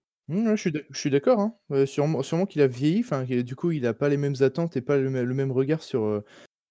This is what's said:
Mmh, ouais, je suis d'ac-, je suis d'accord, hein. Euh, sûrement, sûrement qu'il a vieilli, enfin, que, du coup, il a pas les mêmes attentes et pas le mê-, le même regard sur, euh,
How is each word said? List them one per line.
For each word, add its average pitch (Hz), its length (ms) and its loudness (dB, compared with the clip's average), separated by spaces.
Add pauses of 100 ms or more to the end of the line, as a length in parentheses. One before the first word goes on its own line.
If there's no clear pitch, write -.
(280)
Mmh, 208 200 -2
ouais, 214 100 2
je - 40 -12
suis 175 100 -2
d'ac-, 151 180 -6
je - 100 -12
suis 147 120 -2
d'accord, 208 280 4
hein. 214 140 -2 (160)
Euh, 139 160 2
sûrement, 143 380 0
sûrement 170 240 -2
qu'il 147 160 2
a 135 40 8
vieilli, 151 340 0
enfin, 139 260 -4
que, 123 160 0
du 127 120 -10
coup, 175 140 -2
il 147 160 -2
a 117 80 0
pas 143 160 0
les 143 80 2
mêmes 143 220 -2
attentes 151 360 2
et 127 60 -2
pas 143 160 2
le 135 140 0
mê-, 131 120 -2
le 127 120 -2
même 135 160 0
regard 135 320 0
sur, 117 200 -2
euh, 107 220 -2 (460)